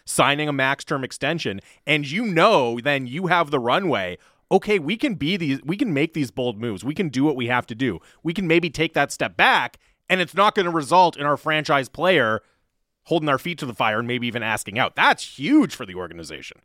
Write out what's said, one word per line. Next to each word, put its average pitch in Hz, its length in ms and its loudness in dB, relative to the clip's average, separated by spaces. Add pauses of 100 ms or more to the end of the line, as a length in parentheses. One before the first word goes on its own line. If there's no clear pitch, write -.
signing 143 420 2
a 147 60 -2
max 135 280 0
term 135 220 -6
extension, 135 560 -4 (260)
and 147 240 0
you 214 140 -4
know 160 560 2
then 135 260 -2
you 160 200 -6
have 170 240 2
the 139 100 2
runway, 120 560 0 (340)
okay, 196 280 2
we 165 180 -2
can 226 200 -2
be 165 200 0
these, 143 260 -2
we 165 140 -4
can 220 160 -2
make 147 220 0
these 139 160 -2
bold 123 280 -4
moves. 107 240 -6
We 139 120 -4
can 180 140 -2
do 131 160 0
what 151 120 2
we 120 120 -2
have 123 180 0
to 123 80 -10
do. 110 260 -2 (220)
We 165 100 -4
can 185 140 -4
maybe 170 240 2
take 160 240 -4
that 143 180 0
step 110 240 -6
back, 190 420 2 (300)
and 185 120 2
it's 160 140 -4
not 202 200 4
gonna 175 160 0
result 165 460 4
in 143 100 -4
our 143 100 2
franchise 151 540 0
player 143 500 2 (640)
holding 156 240 0
our 135 100 2
feet 175 180 -6
to 143 100 -8
the 117 80 -8
fire 110 260 0
and 120 80 -4
maybe 120 180 -4
even 117 160 -6
asking 107 380 -4
out. - 160 0
That's - 420 0
huge 240 380 2
for 113 100 -12
the 92 80 -14
organization. 82 720 -12